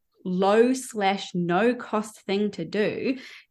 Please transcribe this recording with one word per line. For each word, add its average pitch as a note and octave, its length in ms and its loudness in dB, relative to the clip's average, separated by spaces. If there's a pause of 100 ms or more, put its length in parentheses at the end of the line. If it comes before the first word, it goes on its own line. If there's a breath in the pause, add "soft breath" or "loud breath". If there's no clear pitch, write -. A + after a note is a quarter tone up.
(240)
low G3+ 500 4
slash G3+ 600 -2
no F3+ 400 2
cost G#3+ 480 -6
thing G3+ 300 0
to E3+ 120 -8
do G#3 520 -2 (340 loud breath)